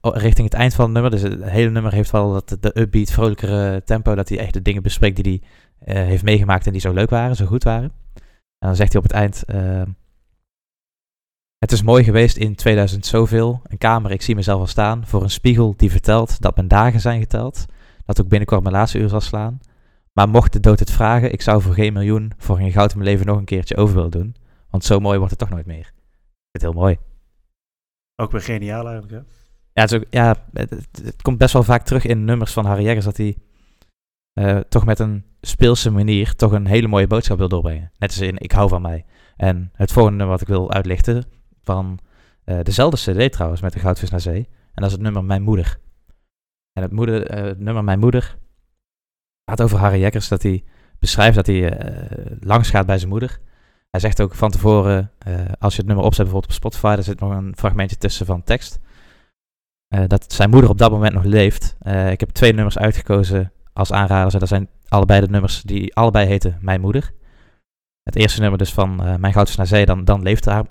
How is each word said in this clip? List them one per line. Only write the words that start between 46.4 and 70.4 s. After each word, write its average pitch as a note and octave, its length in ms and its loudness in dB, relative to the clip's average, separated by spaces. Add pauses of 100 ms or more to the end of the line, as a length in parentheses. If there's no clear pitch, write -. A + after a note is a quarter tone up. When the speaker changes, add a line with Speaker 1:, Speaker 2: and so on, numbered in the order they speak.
Speaker 1:
En F#2+ 80 -8
het F2+ 100 -6
moeder, A2 360 -2
eh, G#2 160 -8
het G2 160 -8
nummer G#2+ 240 -4
Mijn G2 160 0
Moeder A#2+ 380 0 (1080)
gaat A2+ 160 -2
over G#2+ 160 2
Harry G2 220 2
Jekkers, G2+ 280 0
dat - 160 -2
hij F#2+ 200 -2 (360)
beschrijft A2 360 4
dat G2 120 2
hij, F#2 300 0
eh, - 640 -12
langs A2 300 0
gaat G2 160 2
bij F#2+ 120 0
zijn F2+ 120 -4
moeder. A#2 300 -6 (500)
Hij F#2 100 -4
zegt G#2+ 220 0
ook G2 140 -2
van G#2+ 160 0
tevoren, G2 640 2
eh, F#2+ 160 -8 (260)
als G2+ 140 0
je - 60 -6
het F#2+ 80 -4
nummer G2 180 0
opzet A2 180 2
bijvoorbeeld F#2+ 280 -2
op - 60 -2
Spotify, G#2+ 380 -2
daar G2 80 -4
zit G2 160 -8
nog G2+ 120 -4
een G2 240 -8
fragmentje G2 420 -2
tussen - 280 -4
van F2+ 180 -4
tekst. - 360 -4 (1080)
Eh, F#2+ 200 0
dat G2 260 0
zijn G2+ 160 4
moeder B2 200 8
op G#2 80 2
dat A2+ 140 6
moment G#2+ 220 2
nog F#2+ 100 0
leeft. G2+ 560 2
Eh, F#2+ 320 -2
ik F#2 80 -4
heb - 100 -4
twee A#2 240 4
nummers G#2+ 240 0
uitgekozen G2 760 0 (220)
als G2+ 180 -2
aanraders. F#2+ 420 2
En G2 60 0
dat F#2 100 0
zijn G2 180 0 (200)
allebei G2+ 340 6
de G2 80 0
nummers G2+ 320 0
die G2+ 340 -6
allebei A2 320 2
heten F#2+ 340 0
Mijn F#2+ 200 -2
Moeder. G#2 300 -2 (920)
Het A2 120 -8
eerste A2 260 2
nummer G2 160 2
dus F#2+ 160 -2
van, F#2+ 300 -2
eh, F2+ 120 -2
Mijn F#2+ 180 0
Goud G#2 140 4
is - 80 -6
naar F#2+ 120 0
Zee, G2+ 180 4
dan, F#2 200 0
dan G2 160 2
leeft G2+ 240 0